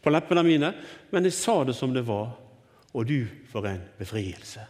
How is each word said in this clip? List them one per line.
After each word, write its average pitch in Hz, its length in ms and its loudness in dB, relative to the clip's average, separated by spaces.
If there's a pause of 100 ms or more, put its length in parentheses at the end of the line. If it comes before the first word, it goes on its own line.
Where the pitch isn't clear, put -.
på 147 80 4
leppene 165 360 4
mine, 156 240 4 (400)
men 180 160 2
jeg 175 80 0
sa 220 320 2
det 123 80 0
som 131 200 -2
det 123 120 -2
var, 107 240 -2 (640)
og 117 140 -2
du, 131 200 0 (240)
for 104 160 -4
en 95 160 -6 (160)
befrielse. 101 720 -8